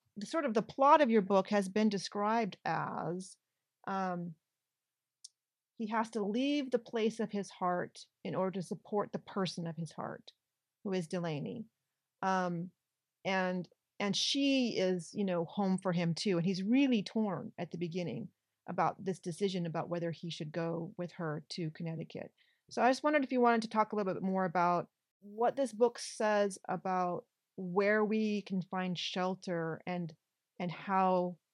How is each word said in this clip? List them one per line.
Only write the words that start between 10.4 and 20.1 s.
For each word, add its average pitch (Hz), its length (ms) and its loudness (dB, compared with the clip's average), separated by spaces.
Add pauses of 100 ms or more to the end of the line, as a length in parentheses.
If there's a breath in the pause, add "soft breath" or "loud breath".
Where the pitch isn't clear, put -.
who 196 100 -4
is 185 140 0
Delaney. 170 600 -4 (540)
Um, 180 500 0 (540)
and, 185 440 0 (320)
and 202 160 0
she 269 540 2
is, 185 440 0
you 202 100 0
know, 175 200 0
home 185 340 0
for 185 140 -2
him 170 220 2
too. 185 220 0
And 170 80 2
he's 190 200 0
really 247 400 4
torn 208 540 -2
at 170 120 -6
the 170 80 -8
beginning 170 480 -4 (420)
about 180 360 -2
this 185 160 -4
decision 180 460 -4
about 160 220 -4
whether 170 220 -4